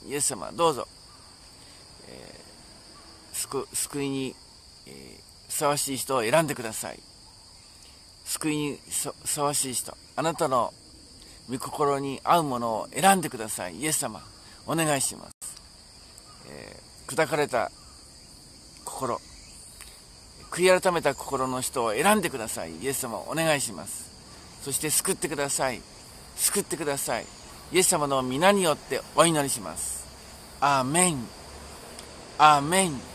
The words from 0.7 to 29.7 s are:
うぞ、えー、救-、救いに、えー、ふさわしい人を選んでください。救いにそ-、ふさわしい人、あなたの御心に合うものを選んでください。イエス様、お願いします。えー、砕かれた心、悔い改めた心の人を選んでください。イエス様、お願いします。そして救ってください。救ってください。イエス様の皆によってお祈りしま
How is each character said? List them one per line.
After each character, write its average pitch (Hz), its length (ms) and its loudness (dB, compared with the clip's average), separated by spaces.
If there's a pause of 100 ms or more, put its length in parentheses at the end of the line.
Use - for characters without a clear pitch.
う 139 40 0
ぞ、 117 120 -6 (1200)
え - 320 -18 (920)
ー、 - 20 -10
救-、 - 380 -4
救 - 300 -4
い 139 80 -2
に、 135 260 -4 (500)
え 65 40 -18
ー、 67 40 -16 (540)
ふ - 40 -10
さ 147 160 2
わ 147 80 2
し 139 180 -2
い - 20 -2
人 131 200 -2
を 120 60 2
選 151 220 6
ん - 20 0
で 143 80 -2
く 123 80 -6
だ 110 100 -6
さ 85 200 -8
い。 - 80 -16 (1300)
救 - 240 -4
い 151 80 0
に 147 200 -4 (120)
そ-、 - 240 -4 (100)
ふ - 40 -4
さ 151 160 -2
わ 147 100 2
し 135 160 0
い 117 40 -6
人、 - 220 -6 (180)
あ 131 80 -2
な 160 120 0
た 160 140 0
の 123 260 2 (760)
御 131 80 -4
心 143 400 0
に 139 240 -4
合 165 180 6
う 156 40 0
も 127 140 -2
の 117 160 0
を 101 180 -4
選 190 240 6
ん 175 60 0
で 120 80 -4
く 120 80 -8
だ 110 100 -6
さ 90 220 -6
い。 85 100 -10
イ 147 60 -2
エ 151 60 0
ス - 80 0
様、 107 220 -6 (440)
お 131 100 0
願 156 180 2
い 135 60 0
し - 160 -2
ま - 100 -16
す。 - 60 -18 (1200)
え 60 280 -14 (280)
ー、 - 40 -10
砕 156 160 4
か 165 100 0
れ 147 120 4
た 113 240 2 (1120)
心、 120 340 -4 (1300)
悔 185 260 6
い 175 40 0
改 180 120 4
め 165 80 2
た 139 140 2
心 131 340 -2
の 127 140 -2
人 123 240 0
を 107 60 2
選 190 260 4
ん - 20 2
で 170 80 0
く 131 80 -4
だ 113 120 -6
さ 92 180 -6
い。 80 100 -10
イ 98 100 -8
エ 135 60 0
ス 127 60 -4
様、 113 220 -6
お - 140 -6
願 160 220 4
い 131 60 -2
し 110 100 -4
ま 90 140 -10
す。 - 240 -14 (520)
そ 139 100 -6
し - 40 0
て 156 140 -2
救 - 220 2
っ - 20 -2
て 147 160 -4
く 156 60 -2
だ 143 120 0
さ 135 240 0
い。 90 80 -6 (560)
救 - 240 2
っ 185 40 -2
て - 120 -4
く 156 80 -4
だ 143 140 0
さ 120 220 -2
い。 - 60 -8 (460)
イ 165 60 6
エ 185 40 8
ス 180 60 6
様 151 180 4
の 135 160 2
皆 143 300 4
に 196 100 4
よ 156 120 4
っ - 20 2
て - 240 -4 (160)
お 151 80 8
祈 160 180 6
り 135 60 0
し 123 120 -2
ま 85 180 -8